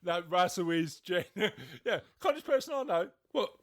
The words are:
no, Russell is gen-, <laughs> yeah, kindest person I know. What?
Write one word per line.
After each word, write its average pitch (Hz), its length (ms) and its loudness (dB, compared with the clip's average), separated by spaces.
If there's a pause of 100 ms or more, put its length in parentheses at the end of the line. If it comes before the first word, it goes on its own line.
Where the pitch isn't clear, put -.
no, 175 260 0
Russell 175 420 2
is 165 280 0
gen-, 180 300 0
<laughs> - 60 -20 (500)
yeah, 202 140 0 (200)
kindest 311 260 0
person 285 300 0
I 269 80 -2
know. 180 240 0 (240)
What? 269 180 0 (140)